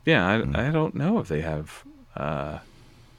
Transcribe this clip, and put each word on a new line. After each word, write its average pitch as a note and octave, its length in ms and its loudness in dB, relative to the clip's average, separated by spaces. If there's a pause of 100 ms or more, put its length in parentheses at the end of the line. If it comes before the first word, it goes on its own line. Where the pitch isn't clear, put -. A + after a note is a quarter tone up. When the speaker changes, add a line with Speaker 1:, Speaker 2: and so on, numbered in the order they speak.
Speaker 1:
yeah, A2+ 240 4
I, A2 140 4
Speaker 2:
Hmm. - 140 -2
Speaker 1:
I B2 140 0
don't D#3 240 0
know F#3+ 240 0
if - 100 -4
they D2+ 120 0
have, D#2 420 -6 (320)
uh, D2 440 -4 (600)